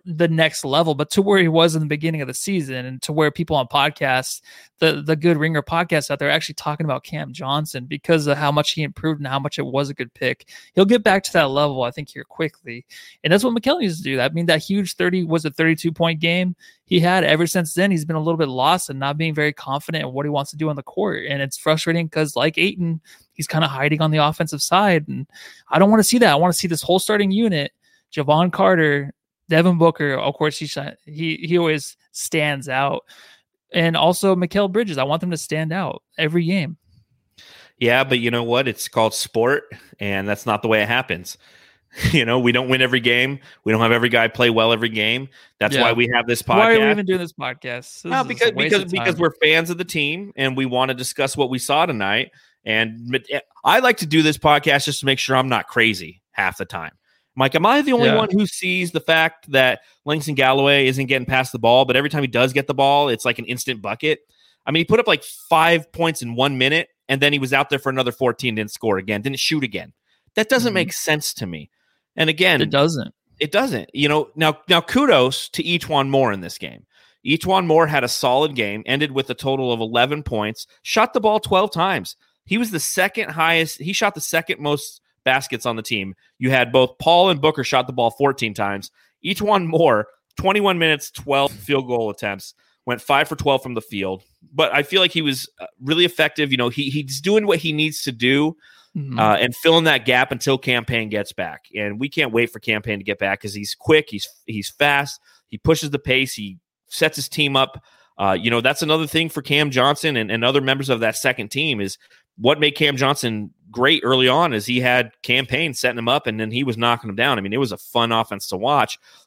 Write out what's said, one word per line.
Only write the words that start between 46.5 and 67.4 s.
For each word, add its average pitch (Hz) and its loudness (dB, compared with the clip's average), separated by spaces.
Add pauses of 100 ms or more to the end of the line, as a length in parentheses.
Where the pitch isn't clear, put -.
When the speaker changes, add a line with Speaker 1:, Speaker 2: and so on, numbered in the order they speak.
Speaker 1:
are 226 6
we 226 6
Speaker 2:
podcast. 214 4
Speaker 1:
even 208 -2
doing 185 0
this 170 -8
podcast? 123 -10
This - -16
Speaker 2:
No, 254 -2
Speaker 1:
is 131 -4
Speaker 2:
because, 233 0
Speaker 1:
a - -10
waste 185 -2
Speaker 2:
because, 190 2
Speaker 1:
of 175 -8
Speaker 2:
because 180 -2
Speaker 1:
time. 170 -4
Speaker 2:
we're 160 2
fans 165 4
of 175 -6
the 180 -6
team, 170 -4
and 131 -2
we 131 -2
wanna 127 0
discuss 127 -4
what 131 0
we 131 -2
saw 151 2
tonight. 110 0 (340)
And 113 -2
but, 135 -2
eh, 139 -4 (260)
I 185 6
like 247 2
to 175 -6
do 156 4
this 151 2
podcast 143 2
just 147 -4
to 139 -2
make 135 2
sure - -2
I'm 131 2
not 110 -2
crazy 95 0
half 95 -2
the 98 -6
time. 82 -12 (440)
I'm 127 -10
like, 135 2
"Am 160 2
I 277 4
the 262 0
only 240 4
Speaker 1:
Yeah. - 2
Speaker 2:
one 220 0
who 202 2
sees 180 -4
the 160 -4
fact 160 0
that 131 4 (260)
Langston 147 -4
Galloway 139 4
isn't 131 0
getting 127 -2
past 131 0
the 120 -8
ball, 123 6
but 127 0
every 143 0
time 151 -2
he 139 -2
does 123 2
get 135 -2
the 143 -4
ball, 139 4
it's 113 -4
like 120 -2
an 117 -12
instant 120 -8
bucket?" 120 -4 (440)
I - -6
mean, 160 0
he 165 0
put 220 2
up, 226 0
like, 180 0
five 165 0
points 165 -2
in 117 -8
one 131 0
minute, 147 2 (180)
and 135 0
then 143 4
he 143 0
was 131 -2